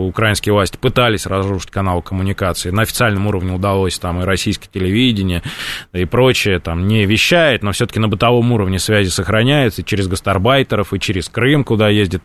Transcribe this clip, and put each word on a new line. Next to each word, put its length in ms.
украинские 460
власти 240
пытались 500
разрушить 420
канал 320
коммуникации, 720
на 100
официальном 460
уровне 260
удалось 460
там 240
и 20
российское 480
телевидение 720
и 120
прочее, 520
там 300
не 180
вещает, 560
но 100
все-таки 280
на 80
бытовом 440
уровне 280
связи 300
сохраняются 760
и 20
через 220
гастарбайтеров, 840
и 80
через 300
Крым, 340
куда 260
ездят, 360